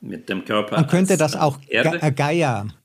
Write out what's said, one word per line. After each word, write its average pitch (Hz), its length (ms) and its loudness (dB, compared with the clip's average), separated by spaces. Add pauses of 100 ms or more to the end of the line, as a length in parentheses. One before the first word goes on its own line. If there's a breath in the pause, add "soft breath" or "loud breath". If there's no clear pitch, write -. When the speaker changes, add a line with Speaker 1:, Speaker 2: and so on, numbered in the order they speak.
Speaker 1:
mit 98 280 -14
dem 95 160 -4
Körper 107 320 -2
Speaker 2:
Man 160 120 4
könnte 185 240 2
Speaker 1:
als, 175 80 2
Speaker 2:
das 151 160 0
Speaker 1:
äh, - 20 -6
Speaker 2:
auch 147 200 0 (100)
Speaker 1:
Erde. 156 320 0
Speaker 2:
Ga-, 156 80 0
äh, 139 40 0
Gaia, 143 540 0 (180)